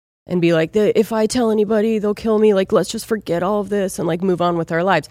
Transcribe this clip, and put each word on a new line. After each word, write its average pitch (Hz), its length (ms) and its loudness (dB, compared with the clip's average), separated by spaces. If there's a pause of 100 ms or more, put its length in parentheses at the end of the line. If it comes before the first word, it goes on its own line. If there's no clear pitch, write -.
(260)
And 175 140 -2
be 170 140 2
like, 160 180 0
"The, 208 260 2
if 220 140 0
I 220 140 2
tell 233 240 0
anybody, 214 480 0
they'll 208 160 -2
kill 220 240 0
me. 214 160 4
Like, 190 180 0
let's - 160 2
just 220 160 -10
forget 175 380 -4
all 208 180 0
of 190 80 -8
this 202 300 -4
and, 170 100 -4
like, 165 140 -2
move 185 180 0
on 175 160 0
with 165 160 -4
our 165 100 0
lives." 180 280 0